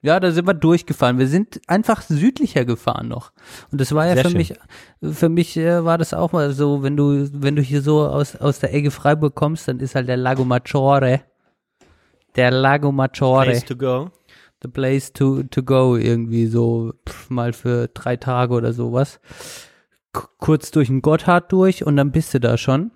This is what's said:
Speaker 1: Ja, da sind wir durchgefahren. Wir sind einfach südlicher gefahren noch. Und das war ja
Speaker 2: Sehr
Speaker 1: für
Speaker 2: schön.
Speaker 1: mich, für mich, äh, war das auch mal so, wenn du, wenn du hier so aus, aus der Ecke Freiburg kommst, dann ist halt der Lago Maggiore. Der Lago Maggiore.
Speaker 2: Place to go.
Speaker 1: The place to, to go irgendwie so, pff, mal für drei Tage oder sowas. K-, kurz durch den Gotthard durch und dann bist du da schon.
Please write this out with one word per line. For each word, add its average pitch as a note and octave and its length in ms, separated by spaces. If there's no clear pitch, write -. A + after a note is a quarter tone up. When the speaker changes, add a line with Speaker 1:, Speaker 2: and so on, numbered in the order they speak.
Speaker 1:
Ja, D#3+ 160
da F#3 120
sind F3 160
wir F#3+ 80
durchgefahren. D3 640
Wir C3 80
sind F3+ 400
einfach G#3+ 340
südlicher E3 640
gefahren A#2 440
noch. B2 220
Und C#3+ 80
das C3+ 140
war D#3 140
ja F3+ 80
Speaker 2:
Sehr E3+ 80
Speaker 1:
für F3 80
Speaker 2:
schön. F3 80
Speaker 1:
mich, - 140
für E3 140
mich, E3+ 280
äh, E3+ 280
war E3 140
das - 160
auch E3+ 160
mal D3 220
so, C#3+ 280
wenn C#3 160
du, C#3+ 340
wenn C#3+ 240
du D3 60
hier C#3 220
so D3+ 240
aus, C#3 280
aus C#3+ 220
der - 160
Ecke D3 160
Freiburg D3 460
kommst, D#3 320
dann B2+ 120
ist C3 140
halt B2+ 140
der B2+ 100
Lago B2+ 280
Maggiore. C3+ 760
Der B2 140
Lago C#3 420
Maggiore. C3+ 540
Speaker 2:
Place B2 200
to B2+ 100
go. C3 340
Speaker 1:
The B2+ 60
place C3+ 440
to, C3+ 300
to C3 180
go C3 340
irgendwie A#2 520
so, A#2 460
pff, - 220
mal A#2+ 240
für A#2+ 360
drei - 280
Tage B2 380
oder A#2 180
sowas. A#2+ 460
K-, - 140
kurz - 320
durch D3 160
den C3 160
Gotthard F3 480
durch F#3+ 340
und D3 120
dann C#3 140
bist D#3+ 220
du C3+ 60
da A#2 180
schon. D3 380